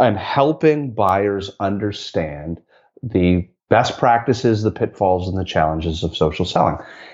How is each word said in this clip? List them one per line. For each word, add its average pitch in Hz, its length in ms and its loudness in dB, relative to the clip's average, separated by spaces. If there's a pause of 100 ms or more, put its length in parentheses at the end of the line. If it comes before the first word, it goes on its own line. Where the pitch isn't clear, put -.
and 110 180 4
helping 147 760 0
buyers 101 560 0 (100)
understand 90 1000 -4 (440)
the 90 440 2 (200)
best - 300 2
practices, 117 640 2
the 107 80 0
pitfalls, 95 580 -2
and 92 100 -4
the 92 60 -4
challenges 80 580 -2
of 85 140 -4
social 80 280 0
selling. 85 340 0 (360)